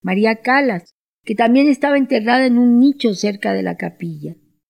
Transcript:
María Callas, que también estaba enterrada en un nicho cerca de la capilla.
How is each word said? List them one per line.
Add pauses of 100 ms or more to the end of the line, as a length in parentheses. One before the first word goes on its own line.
María
Callas, (300)
que
también
estaba
enterrada
en
un
nicho
cerca
de
la
capilla. (340)